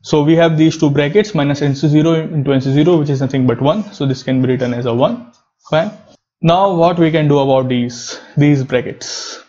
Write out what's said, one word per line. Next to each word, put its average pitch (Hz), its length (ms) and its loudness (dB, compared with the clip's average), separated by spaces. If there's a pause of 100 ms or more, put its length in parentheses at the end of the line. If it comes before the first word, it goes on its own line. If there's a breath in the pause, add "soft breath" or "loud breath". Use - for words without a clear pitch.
So 151 200 0
we 156 140 4
have 165 220 2
these 160 180 2
two 151 140 2
brackets 147 440 0
minus 143 280 -2
N 139 120 0
C 151 140 -2
zero 151 260 4
into 156 380 -2
N 135 80 2
C 135 120 -2
zero, 156 260 2
which 147 120 -2
is 135 100 -2
nothing 131 260 0
but 120 140 0
one. 160 220 0 (100)
So 143 140 -6
this 135 160 -4
can 131 200 -2
be 127 60 0
written 127 260 -2
as 120 120 -6
a 117 80 -2
one. 180 380 -2 (380)
Fine. 170 220 0 (500)
Now 185 320 2
what 170 240 2
we 165 120 2
can 156 160 0
do 147 120 2
about 131 300 2
these, 120 520 -6 (160)
these 147 260 2
brackets? - 880 -8